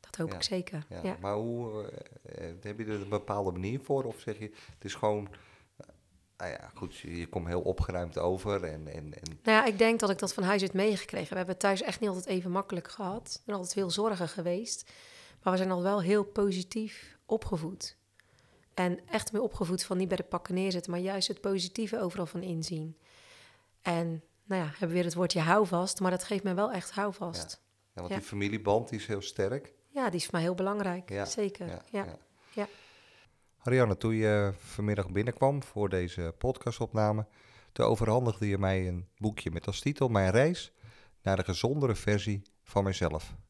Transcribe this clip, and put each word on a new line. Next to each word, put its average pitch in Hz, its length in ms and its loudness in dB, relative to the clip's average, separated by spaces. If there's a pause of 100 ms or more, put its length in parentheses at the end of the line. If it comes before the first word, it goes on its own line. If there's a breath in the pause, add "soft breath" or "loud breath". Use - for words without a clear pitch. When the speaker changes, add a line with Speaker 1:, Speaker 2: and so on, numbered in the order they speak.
Speaker 1:
Dat - 160 -18
hoop 165 120 -2
Speaker 2:
Ja, 92 60 -6
Speaker 1:
ik 90 80 -6
zeker, 180 460 -4
Speaker 2:
ja. 87 140 -10
Speaker 1:
ja. 85 180 -6
Speaker 2:
Maar 98 140 -2
hoe, 113 480 -4 (400)
eh, - 280 -10
eh, 85 120 -10
heb 104 160 -10
je 113 60 -4
er 107 160 -2
een 98 80 -8
bepaalde 101 440 0
manier 98 280 -2
voor? 135 240 0
Of 113 160 -8
zeg 107 180 -6
je, 110 60 -8 (300 loud breath)
het - 100 -20
is 98 100 -6
gewoon, 104 340 2 (480 loud breath)
eh, - 100 -18 (500)
nou 90 140 -6
ja, - 240 -10
goed, - 220 -10
je, 82 200 -8
je 85 120 -4
komt 87 180 -4
heel 87 140 0
opgeruimd 87 580 0
over 95 460 0
en, 78 220 -6
en, 76 280 -10
en - 80 -14 (200)
Speaker 1:
Nou 220 140 6
ja, 220 80 6
ik 214 140 2
denk 226 220 6
dat 202 100 4
ik 190 80 0
dat 196 140 -2
van - 100 -2
huis 190 200 4
uit 185 100 -2
meegekregen 196 460 0
heb. 160 100 -4
We 196 80 -6
hebben 185 180 -2
het - 80 -8
thuis 196 200 2
echt - 180 -4
niet 214 80 0
altijd 185 180 -4
even 185 240 0
makkelijk 185 380 -2
gehad. 190 520 -8
Ik - 60 -20
ben 214 80 -4
altijd 180 200 -4
heel 196 160 0
zorgen 185 380 0
geweest. 180 640 -4 (520 loud breath)
Maar 185 100 2
we 185 60 4
zijn 185 120 2
al 180 120 2
wel 196 200 2
heel 202 220 4
positief 202 1000 -2
opgevoed. 196 680 -2 (800 soft breath)
En 180 320 2
echt - 260 -2
meer 208 100 0
opgevoed 185 400 0
van - 140 -2
niet 185 120 2
bij 185 80 2
de 180 60 -2
pakken 180 320 -4
neerzetten, 185 380 0
maar 175 80 -2
juist 190 280 -2
het 190 120 -6
positieve 196 600 -2
overal 180 260 -2
van 170 160 -6
inzien. 160 540 -4 (840 loud breath)
En, 170 400 0 (220)
nou 190 180 0
ja, 160 60 -2
hebben 160 200 -4
we 165 60 -2
weer 180 100 4
het 170 100 -2
woordje 175 260 2
houvast, 180 600 4
maar 185 100 4
dat 180 140 0
geeft 196 180 -2
mij 190 120 0
wel 208 180 0
echt 185 180 -6
houvast. 175 600 -4
Speaker 2:
Ja. - 80 -12 (360)
Ja, 87 60 -10
want 87 80 -6
Speaker 1:
Ja. 95 100 -4
Speaker 2:
die 95 80 -8
familieband, 101 640 2
die 110 100 -4
is - 80 -8
heel 101 160 -2
sterk. 110 500 -2 (160)
Speaker 1:
Ja, 277 220 -2
die 175 80 -2
is 156 60 -2
voor - 100 -8
mij 170 80 2
heel 180 120 2
belangrijk. 190 560 -2
Speaker 2:
Ja, 196 140 -2
Speaker 1:
Zeker, 196 420 -4
Speaker 2:
ja, 170 240 -10
Speaker 1:
ja. 196 140 -2
Speaker 2:
ja. - 120 -12 (380)
Speaker 1:
Ja. 208 120 -2 (920 loud breath)
Speaker 2:
Ariane, 120 380 4
toen 113 180 2
je 104 440 4
vanmiddag 101 520 -2
binnenkwam 123 520 2
voor 104 260 -2
deze 87 500 -2
podcastopname, 110 880 0 (460 loud breath)
toen 120 140 4
overhandigde 110 640 4
je 98 100 2
mij 95 300 2
een 90 200 -4 (100)
boekje 104 320 -2
met 82 160 -4
als - 140 -4
titel 139 280 2
Mijn 98 220 6
reis 139 420 4 (500 loud breath)
naar 95 140 4
de 92 80 2
gezondere 120 500 2
versie 101 480 2 (200)
van - 220 0
mezelf. 90 500 0 (160)